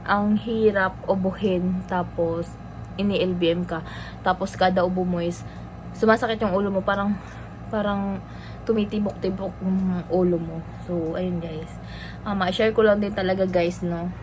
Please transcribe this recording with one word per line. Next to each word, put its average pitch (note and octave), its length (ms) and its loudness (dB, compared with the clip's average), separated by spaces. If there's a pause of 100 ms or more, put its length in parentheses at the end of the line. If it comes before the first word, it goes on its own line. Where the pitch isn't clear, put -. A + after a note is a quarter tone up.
Ang G#3 320 2
hirap G#3+ 720 2
ubuhin, F#3 800 2
tapos E3+ 640 -2 (480)
ini-, F#3+ 240 2
L F#3 140 0
B E3+ 180 4
M F3+ 80 0
ka. E3+ 240 -4 (320)
Tapos F#3 400 0
kada F#3 240 6
ubo F#3 240 2
mo F3 160 0
is F3 240 -4 (480)
sumasakit A3 480 4
yung G3+ 80 2
ulo G3 240 2
mo, F#3+ 80 0
parang, G3+ 320 2 (560)
parang G3+ 480 0 (480)
tumitibok-tibok G3+ 960 0
yung F#3 480 0
ulo F3+ 320 4
mo. D#3+ 160 -6 (240)
So, E3 320 -2
ayun F3+ 240 -2
guys. D#3+ 320 -8 (560)
Ah, G3+ 80 -2
ma-share G3+ 400 2
ko A3 80 6
lang G#3 160 8
din G3+ 160 -2
talaga F#3+ 320 2
guys, F3+ 320 2
no? F3 320 -2 (120)